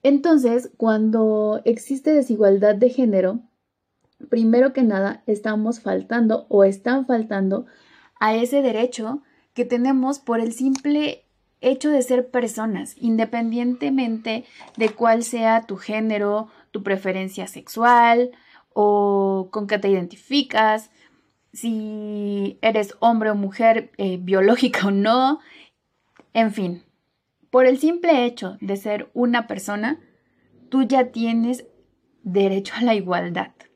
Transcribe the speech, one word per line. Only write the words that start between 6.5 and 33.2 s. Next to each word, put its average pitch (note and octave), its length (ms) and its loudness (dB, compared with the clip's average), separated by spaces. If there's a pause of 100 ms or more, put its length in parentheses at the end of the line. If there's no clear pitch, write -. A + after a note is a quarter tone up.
están A#3+ 420 -2
faltando G#3+ 600 -2 (540)
a A3 140 0
ese B3 280 0
derecho A#3+ 600 -4 (320)
que A#3+ 100 -4
tenemos B3+ 540 0
por A#3 220 -4
el A#3 120 -4
simple D4 720 -2 (380)
hecho C4 280 0
de C#4 120 2
ser B3 260 0
personas, A3+ 680 -6
independientemente A#3 1500 -2 (320)
de A3 140 0
cuál A#3 320 2
sea A3+ 400 0
tu G3+ 140 -10
género, G#3+ 720 -4 (240)
tu G3+ 100 -8
preferencia F#3+ 640 -4
sexual A#3+ 840 2 (420)
o G3+ 760 2
con G#3 160 -6
qué G#3 120 -2
te G3+ 100 -2
identificas, G#3+ 1000 0 (600)
si G#3 1120 -6
eres G#3+ 360 -2
hombre A3 320 2
o G#3+ 40 -2
mujer, A3+ 640 0
eh, F#3+ 240 -4
biológica G3 680 2
o - 20 2
no, A#3+ 480 2 (960)
en A3+ 180 2
fin. F3 300 -6 (680)
Por B3+ 160 6
el C4 120 4
simple D#4+ 460 2
hecho A#3+ 360 -8
de G3 160 -6
ser G#3 380 -8
una A#3+ 320 0
persona, G#3 540 -6 (680)
tú C4 140 0
ya B3+ 300 2
tienes A#3 540 -2 (560)
derecho G3 540 0
a A3+ 60 -2
la A#3 120 2
igualdad. F3 580 -4 (240)